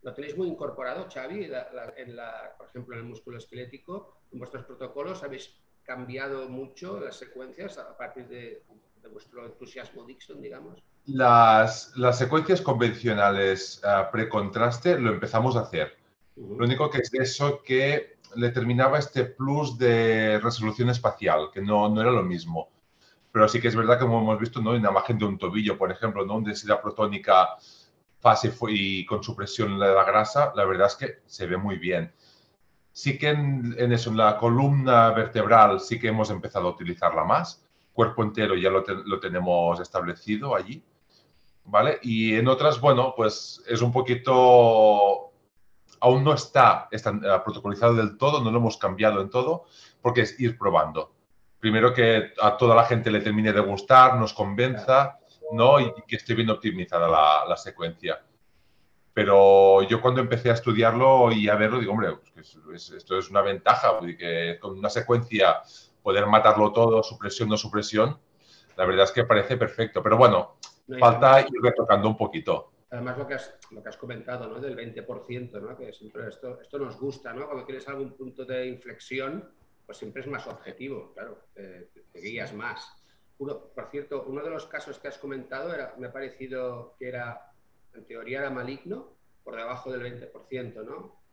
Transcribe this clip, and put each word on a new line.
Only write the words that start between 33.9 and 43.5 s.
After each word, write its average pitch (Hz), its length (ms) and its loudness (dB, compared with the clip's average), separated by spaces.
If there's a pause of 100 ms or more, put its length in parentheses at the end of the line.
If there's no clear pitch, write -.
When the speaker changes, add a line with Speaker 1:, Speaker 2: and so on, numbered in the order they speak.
Speaker 2:
eso, 117 160 -2
en 110 80 -2
la 107 200 4
columna 123 760 4
vertebral 107 680 4
sí 117 200 -6
que 117 80 -4
hemos 107 240 -2
empezado 90 360 -6
a 87 40 -2
utilizarla 85 520 -4
más. 139 400 -4 (300)
Cuerpo 113 300 0
entero 104 320 -2
ya 92 160 0
lo 95 120 2
te-, 98 120 -6 (100)
lo 95 140 -6
tenemos 87 600 -2
establecido 104 760 -6
allí, 101 280 -8 (840)
¿vale? 107 360 0
Y 113 340 0
en 113 120 2
otras, 139 340 2
bueno, 131 340 4
pues - 520 -4